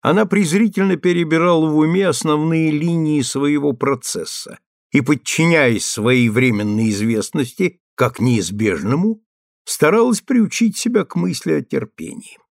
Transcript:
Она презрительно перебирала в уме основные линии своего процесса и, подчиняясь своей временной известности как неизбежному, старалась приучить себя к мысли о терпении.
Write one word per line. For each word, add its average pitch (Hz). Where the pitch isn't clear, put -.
Она 190
презрительно 196
перебирала 165
в 151
уме 165
основные 160
линии 151
своего 143
процесса -
и, 143
подчиняясь 143
своей 120
временной 110
известности 113
как 123
неизбежному, 110
старалась 220
приучить 226
себя 226
к -
мысли 175
о 151
терпении. -